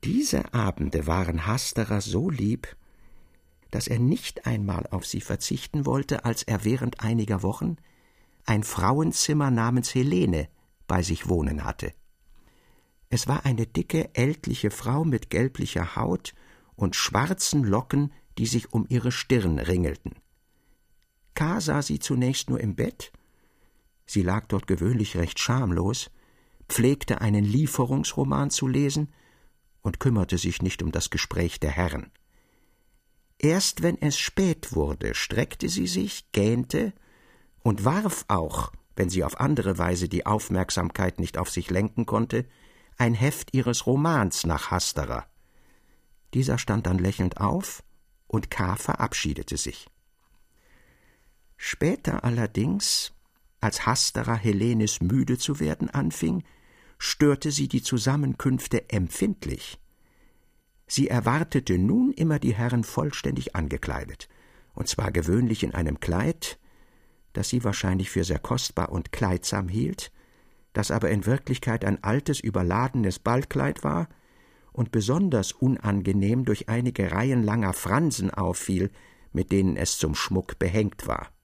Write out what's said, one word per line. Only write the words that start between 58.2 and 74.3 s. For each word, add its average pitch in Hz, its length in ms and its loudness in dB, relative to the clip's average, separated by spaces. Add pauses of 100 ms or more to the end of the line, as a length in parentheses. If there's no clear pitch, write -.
empfindlich. - 880 -2 (1080)
Sie - 220 0
erwartete 123 720 2
nun 220 340 4
immer 156 260 2
die 123 160 2
Herren 120 300 0
vollständig - 720 -4
angekleidet, - 720 -6 (460)
und - 140 -6
zwar - 220 -2
gewöhnlich 95 520 2
in - 120 -2
einem 78 260 -2
Kleid, 101 580 -2 (720)
das 101 160 -2
sie 120 160 0
wahrscheinlich 95 460 0
für 90 140 2
sehr 82 140 0
kostbar - 520 -4
und - 220 -6
kleidsam 95 560 -2
hielt, 127 440 -4 (600)
das 104 180 -2
aber 107 200 2
in 101 160 0
Wirklichkeit 123 580 0
ein 101 180 0
altes, 139 380 0
überladenes 101 760 0
Ballkleid 135 680 0
war 160 240 0 (640)